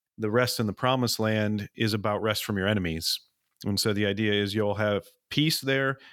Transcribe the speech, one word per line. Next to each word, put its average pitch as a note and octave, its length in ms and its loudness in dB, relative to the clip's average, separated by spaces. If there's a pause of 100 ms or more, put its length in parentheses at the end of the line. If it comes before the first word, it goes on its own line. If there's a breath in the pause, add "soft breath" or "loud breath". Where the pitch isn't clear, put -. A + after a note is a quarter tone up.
(160)
The A2 140 -4
rest A#2+ 300 2
in A2 60 0
the G2+ 60 0
promised B2+ 480 0
land G#2+ 560 0
is A2 160 0
about G#2 300 -2
rest G#2+ 220 0
from G#2 120 -4
your F#2+ 120 2
enemies. E2+ 520 0 (440)
And G2+ 140 0
so A2 140 0
the G#2 140 0
idea G#2 260 0
is G#2 220 0
you'll G#2 220 0
have G#2 280 0 (260)
peace D3+ 300 0
there. C3+ 380 0 (140 loud breath)